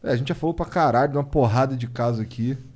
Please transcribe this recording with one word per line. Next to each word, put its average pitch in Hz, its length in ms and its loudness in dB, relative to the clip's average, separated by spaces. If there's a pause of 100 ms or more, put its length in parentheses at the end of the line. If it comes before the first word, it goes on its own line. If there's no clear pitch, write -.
É, - 100 -2
a 120 40 2
gente 135 120 -4
já 175 60 -2
falou 165 200 -2
pra 165 120 -4
caralho 139 460 2
de 143 60 0
uma 143 60 0
porrada 131 520 2
de 120 120 -4
caso 117 340 -2
aqui, 120 340 -4 (200)